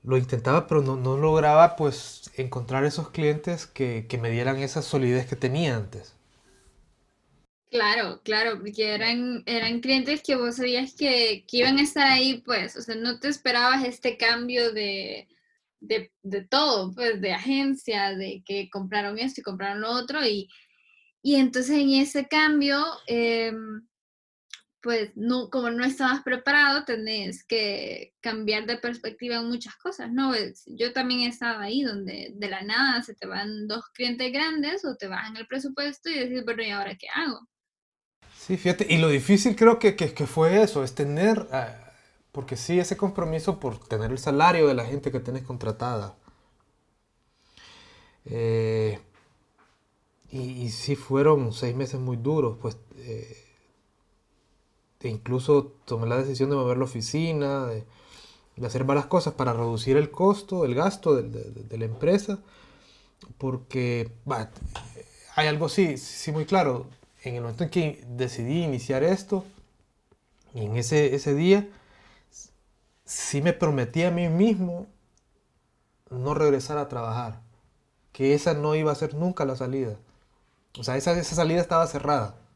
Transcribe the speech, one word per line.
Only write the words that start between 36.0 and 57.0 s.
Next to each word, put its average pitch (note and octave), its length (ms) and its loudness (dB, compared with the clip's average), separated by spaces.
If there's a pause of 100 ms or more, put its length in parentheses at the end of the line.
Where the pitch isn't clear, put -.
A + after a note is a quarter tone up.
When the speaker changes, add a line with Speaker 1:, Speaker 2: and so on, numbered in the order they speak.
Speaker 2:
y D4+ 100 -4
decís, B3 260 -4
"Bueno, A3+ 180 -4
¿y G#3+ 80 -4
ahora G3 260 -6
qué - 180 -18
hago?". B3+ 320 -4 (880)
Speaker 1:
Sí, - 220 -4
fíjate, F3+ 340 0
y E3 100 6
lo D#3+ 100 6
difícil G3+ 480 4
creo A3+ 220 8
que, G#3 180 6
que, D#3 160 0
que C#3+ 140 -2
fue E3+ 360 6
eso, G3 200 2
es B2+ 120 -6
tener, D#3 560 2
ah, A#2 420 -6 (380)
porque B2+ 240 -8
sí, F3 240 0
ese F3+ 160 -2
compromiso F3 640 -2
por A#2 280 -6
tener A2 240 -2
el C3 60 -4
salario D#3 500 4
de C3+ 80 4
la A#2 100 -2
gente C#3 260 -6
que C3 80 -4
tenés B2+ 240 -8
contratada. A2 720 -6 (2000)
Eh, A2+ 760 0 (1300)
y, C3 80 -10 (240)
y A#2 60 -4
sí C#3 260 -4
fueron C#3 580 4
seis A#2+ 220 -4
meses C3 240 -4
muy B2+ 180 -4
duros, B2+ 440 0
pues... - 160 -6 (200)
Eh, A2+ 400 -14 (1600)
e - 100 -8
incluso B2+ 640 0 (120)
tomé A2+ 220 -2
la A#2+ 100 2
decisión C3+ 320 0
de C#3+ 60 2
mover B2+ 220 0
la B2+ 80 0
oficina, C#3 840 -2